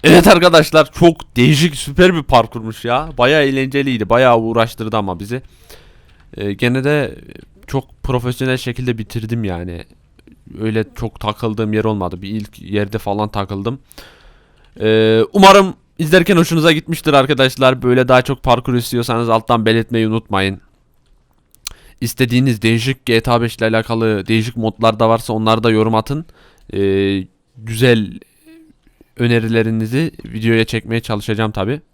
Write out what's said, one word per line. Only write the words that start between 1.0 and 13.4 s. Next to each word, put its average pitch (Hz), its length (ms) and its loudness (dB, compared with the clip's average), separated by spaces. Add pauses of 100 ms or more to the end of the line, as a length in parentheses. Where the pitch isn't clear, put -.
değişik, 143 400 2
süper 180 380 2
bir 156 100 -4
parkurmuş 110 640 -2
ya. 135 320 -4
Bayağı 139 260 2
eğlenceliydi, 135 640 -2
bayağı 120 280 4
uğraştırdı 113 600 -2
ama 92 220 -6
bizi. 117 220 -10 (960)
Ee, 101 160 -6
gene 123 300 -2
de 147 320 -2 (520)
çok - 360 -8
profesyonel 123 540 -4
şekilde 123 400 -6
bitirdim 110 460 -8
yani. 87 420 -8 (760)
Öyle 110 240 -2 (100)
çok - 240 -8
takıldığım 107 540 -4
yer 107 100 -2
olmadı. 92 380 -4
Bir 98 80 -12
ilk 107 320 -10
yerde 101 360 -6
falan 104 320 -4
takıldım. 101 500 -8 (1000)